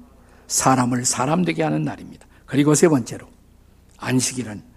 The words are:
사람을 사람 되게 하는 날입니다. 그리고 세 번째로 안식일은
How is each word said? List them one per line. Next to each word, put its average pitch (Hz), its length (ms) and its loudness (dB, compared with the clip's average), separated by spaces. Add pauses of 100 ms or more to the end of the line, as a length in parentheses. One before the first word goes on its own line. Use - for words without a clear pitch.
(460)
사람을 127 580 2
사람 151 400 0
되게 160 180 -2
하는 156 200 0
날입니다. - 440 -10 (180)
그리고 147 300 2
세 175 140 4
번째로 123 380 -2 (720)
안식일은 123 640 -4 (140)